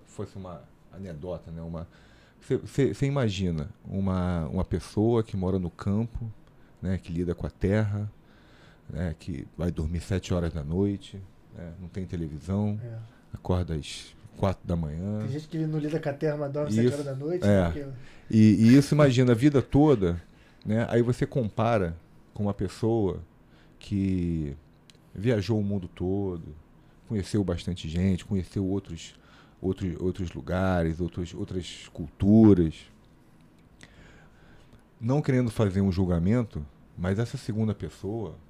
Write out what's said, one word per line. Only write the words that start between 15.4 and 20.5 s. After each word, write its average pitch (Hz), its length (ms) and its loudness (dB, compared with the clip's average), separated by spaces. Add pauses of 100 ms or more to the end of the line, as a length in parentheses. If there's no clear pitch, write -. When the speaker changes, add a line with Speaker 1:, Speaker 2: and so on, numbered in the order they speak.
Speaker 2:
que 165 180 -8
não 156 140 -2
lida 151 200 -4
com 156 100 -4
a 143 40 -4
terra, 147 240 -2
mas 143 140 -6
dorme 147 200 -4
sete 113 140 4
Speaker 1:
Isso. 123 80 4
Speaker 2:
horas 143 120 -6
da 135 100 -6
noite, 160 300 -4
Speaker 1:
É. - 20 6 (140)
Speaker 2:
né? 180 40 4
Porque 139 200 -4 (460)
Speaker 1:
E, 110 60 4 (340)
e 131 60 10
isso 143 180 4
imagina 131 380 6
a - 20 8
vida 139 260 4
toda, 110 580 4 (460)